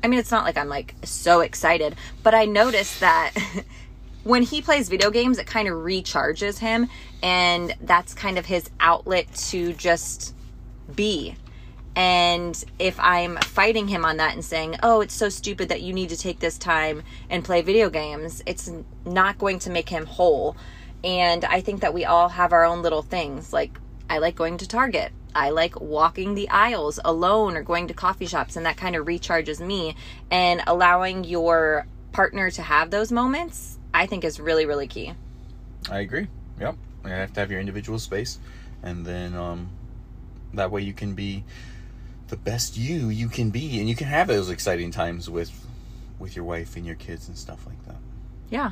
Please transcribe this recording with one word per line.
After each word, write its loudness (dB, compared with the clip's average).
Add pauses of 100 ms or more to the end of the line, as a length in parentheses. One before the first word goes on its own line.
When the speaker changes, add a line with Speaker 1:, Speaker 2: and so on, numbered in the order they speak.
Speaker 1:
I 6
mean, 6
it's -2
not 2
like 0
I'm, -2
like, -6
so 6
excited, 2 (260)
but 8
I 8
noticed 4
that 6 (460)
<laughs> -18
when 6
he 0
plays 4
video 4
games, 4
it -6
kind 0
of -2
recharges -2
him, 2 (320)
and 2
that's 2
kind -2
of -6
his -2
outlet 2 (140)
to -2
just 0 (600)
be. 0 (640)
And 4 (140)
if 0
I'm 4
fighting 2
him 0
on 2
that 2
and -8
saying, -4
"Oh, 6
it's -2
so 0
stupid -4
that -2
you -6
need -4
to -6
take -6
this -2
time 0 (260)
and -4
play 4
video 4
games," -6
it's -6
n-, -10 (200)
not 4
going 0
to -6
make -2
him -4
whole. 4 (460)
And 2
I 2
think -4
that 2
we -2
all 6
have 4
our 10
own 4
little 2
things. -4
Like, -2 (280)
I 0
like 2
going 0
to -10
Target. 2 (240)
I 2
like 0
walking 2
the -4
aisles 2
alone 4
or -4
going 0
to -8
coffee -2
shops, -4
and -6
that 0
kind -4
of -2
recharges -2
me. -4 (340)
And 4
allowing 4
your 2 (260)
partner 2
to -8
have 4
those 0
moments, -2 (140)
I 4
think, -4
is -4
really, 2
really -2
key. -10 (760)
Speaker 2:
I -4
agree. -4 (320)
Yep. -4 (280)
You -8
have -4
to -4
have -2
your -4
individual -6
space, -6 (420)
and -8
then, -6
um, -6 (840)
that 0
way -2
you -6
can -6
be -6 (840)
the -8
best -4
you 0
you -2
can 0
be, -2
and 0
you 0
can -4
have 4
those 2
exciting -2
times -4
with, -6 (540)
with -12
your -8
wife -8
and -10
your -8
kids -12
and -14
stuff -16
like -14
that. -14 (540)
Speaker 1:
Yeah. -2